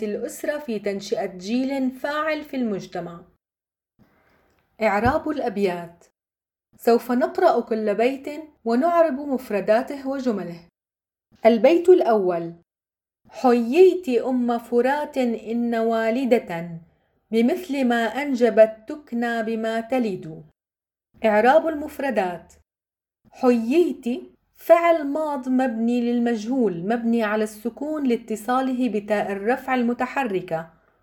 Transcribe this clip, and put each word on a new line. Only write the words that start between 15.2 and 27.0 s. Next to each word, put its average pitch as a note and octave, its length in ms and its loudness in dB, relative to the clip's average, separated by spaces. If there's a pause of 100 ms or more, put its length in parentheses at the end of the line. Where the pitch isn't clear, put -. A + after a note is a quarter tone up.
والدة A3+ 1080 0 (500)
بمثل C4+ 540 0
ما A#3 200 2 (180)
أنجبت A3 540 4 (120)
تكنى A#3 540 -6
بما A3+ 380 -4
تلد. F#3 640 -4 (800)
إعراب B3 440 6
المفردات: C4+ 840 -4 (800)
حييت B3+ 760 0 (480)
فعل E4+ 500 4
ماض C#4+ 440 -4
مبني A#3+ 520 0
للمجهول A#3 880 -2
مبني A#3 340 0